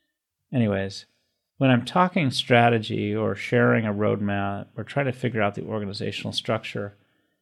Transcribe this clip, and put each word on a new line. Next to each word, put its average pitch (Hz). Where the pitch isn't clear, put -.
Anyways, 98
when 135
I'm 120
talking 180
strategy 110
or 104
sharing 120
a 107
roadmap 101
or 107
trying 139
to 123
figure 110
out 101
the -
organizational 104
structure, 110